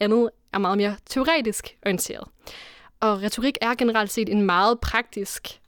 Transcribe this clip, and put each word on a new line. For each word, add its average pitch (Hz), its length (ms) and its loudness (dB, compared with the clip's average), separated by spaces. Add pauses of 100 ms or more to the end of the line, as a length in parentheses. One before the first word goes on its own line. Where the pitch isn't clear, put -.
andet 226 300 4 (220)
er 196 60 -2
meget 196 200 2
mere 202 180 0 (100)
teoretisk 269 680 -2 (100)
orienteret. - 420 -4 (720)
Og 208 220 0
retorik 233 380 -2
er 233 140 -2
generelt 220 380 2
set 220 160 -2
en 208 140 4
meget 196 380 4
praktisk - 880 -4